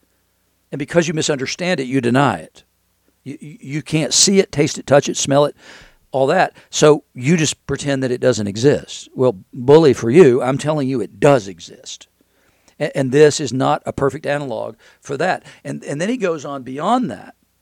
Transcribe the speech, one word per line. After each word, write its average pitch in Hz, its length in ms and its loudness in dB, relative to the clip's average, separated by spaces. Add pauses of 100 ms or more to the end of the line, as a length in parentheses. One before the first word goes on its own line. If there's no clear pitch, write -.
(720)
And 151 60 -10
because 151 280 0
you 170 80 -6
misunderstand 156 640 -4
it, 135 60 -6
you 127 160 -2
deny 120 380 0
it. - 260 -20 (580)
You, - 180 -16
you, 151 200 -20
you 139 220 -10
can't 156 300 -4
see 196 280 4
it, - 100 -2
taste 135 280 -2
it, - 80 -14
touch 139 220 4
it, - 80 -6
smell 143 280 0
it, 143 100 -4 (560)
all 135 160 0
that. 156 300 0 (140)
So 151 340 4 (100)
you 143 220 0
just - 320 -4
pretend 139 340 -4
that 127 80 -2
it 123 100 -4
doesn't 110 280 0
exist." 107 680 -2
Well, 123 380 -2
bully 143 400 6
for 117 180 -2
you, 139 320 6
I'm 131 160 -2
telling 143 300 -4
you 131 120 -4
it 101 200 -10
does 135 260 4
exist. - 600 -20 (720)
A-, 156 180 -6
and 131 160 -2
this 147 280 6
is 123 120 -6
not 135 340 -2
a 135 60 -8
perfect 139 340 -4
analog 120 500 -6 (240)
for 143 160 -10
that. 160 280 -4 (200)
And, 139 200 -10
and 147 160 -8
then 185 80 -4
he 254 80 -4
goes 165 280 -6
on 139 180 -12
beyond 160 480 -4
that, - 240 -16 (280)